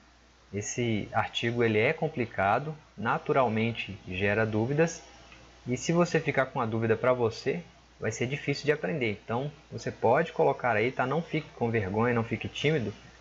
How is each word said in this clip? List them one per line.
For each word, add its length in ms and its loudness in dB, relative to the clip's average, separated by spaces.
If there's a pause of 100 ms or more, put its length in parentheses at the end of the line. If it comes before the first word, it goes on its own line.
(540)
Esse 580 -2
artigo, 500 -2
ele 160 4
é 140 4
complicado, 800 0 (240)
naturalmente 1080 0
gera 380 0
dúvidas, 560 0 (680)
e 80 0
se 160 -2
você 260 4
ficar 280 2
com 160 -4
a 40 0
dúvida 300 2
pra 160 2
você, 500 0 (380)
vai 140 -2
ser 120 -2
difícil 380 -4
de 80 2
aprender. 500 -2
Então, 300 -4 (180)
você 220 -8
pode 400 2
colocar 460 2
aí, 160 2
tá? 120 0
Não 160 0
fique 360 -6
com 120 0
vergonha, 440 2
não 100 2
fique 240 -4
tímido, 460 0 (280)